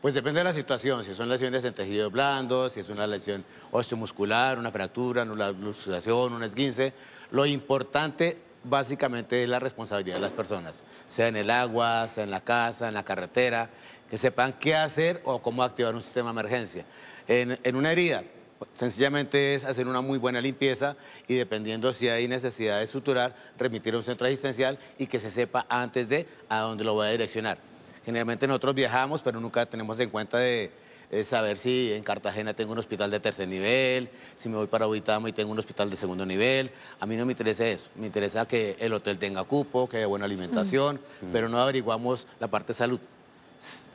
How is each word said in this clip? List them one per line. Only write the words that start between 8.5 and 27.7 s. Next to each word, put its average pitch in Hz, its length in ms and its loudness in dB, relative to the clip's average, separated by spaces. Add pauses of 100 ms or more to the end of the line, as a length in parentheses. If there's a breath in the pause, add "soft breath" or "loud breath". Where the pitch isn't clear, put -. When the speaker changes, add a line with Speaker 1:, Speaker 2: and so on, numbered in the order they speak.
Speaker 1:
básicamente 123 800 0
es 120 60 0
la 123 100 0
responsabilidad 104 580 -4
de - 40 -2
las 101 120 -2
personas, 92 520 -6 (240 loud breath)
sea 117 180 2
en 113 80 2
el 107 160 0
agua, 117 580 2
sea 107 140 -4
en 101 80 -4
la 95 120 -4
casa, 117 440 0
en 110 80 -4
la 101 100 -4
carretera, 117 680 0 (380 loud breath)
que 110 80 -6
sepan 127 440 2
qué 156 160 4
hacer 156 480 2
o 127 160 0
cómo 123 240 0
activar 117 300 0
un 117 80 -6
sistema 120 260 -2
de 113 120 -4
emergencia. 104 440 -2 (420 loud breath)
En, 123 380 4
en 127 100 2
una 143 160 4
herida, 165 320 4 (540)
sencillamente 139 800 2
es 135 80 -4
hacer 127 240 0
una 127 140 0
muy 135 160 0
buena 123 220 0
limpieza 135 540 0 (320 loud breath)
y 127 80 2
dependiendo 110 580 0
si 123 160 0
hay 117 200 2
necesidad 117 500 0
de 110 80 0
suturar, 127 480 0 (240 loud breath)
remitir 113 360 0
a - 20 0
un 113 80 0
centro 123 220 -2
asistencial 131 520 0 (200 loud breath)
y 135 100 -2
que 123 100 -2
se 107 120 -4
sepa 120 380 -2
antes 123 400 0
de 151 200 0 (200 loud breath)
a 110 100 0
dónde 110 260 -2
lo 110 100 2
voy 107 140 2
a - 20 2
direccionar. 110 480 -2 (460 loud breath)